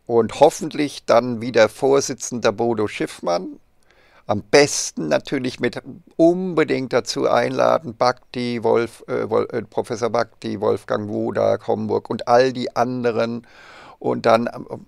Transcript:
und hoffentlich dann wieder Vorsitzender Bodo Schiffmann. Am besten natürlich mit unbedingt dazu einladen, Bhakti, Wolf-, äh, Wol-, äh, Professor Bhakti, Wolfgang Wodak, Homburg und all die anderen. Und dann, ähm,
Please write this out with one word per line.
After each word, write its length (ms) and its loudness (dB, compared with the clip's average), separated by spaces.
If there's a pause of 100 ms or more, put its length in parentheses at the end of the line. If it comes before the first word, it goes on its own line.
und 340 0
hoffentlich 640 0
dann 360 2
wieder 280 4
Vorsitzender 800 -2
Bodo 380 -2
Schiffmann. 720 -6 (640)
Am 160 -2
besten 640 2
natürlich 540 -4
mit 200 -4 (360)
unbedingt 760 2
dazu 360 0
einladen, 680 2
Bhakti, 680 -2
Wolf-, 420 0
äh, 240 -4
Wol-, 220 0
äh, 100 -4
Professor 480 -4
Bhakti, 500 -4
Wolfgang 480 -2
Wodak, 600 0
Homburg 420 -2
und 160 -6
all 260 4
die 220 -8
anderen. 720 -2 (540)
Und 260 -4
dann, 260 4
ähm, 140 -14 (220)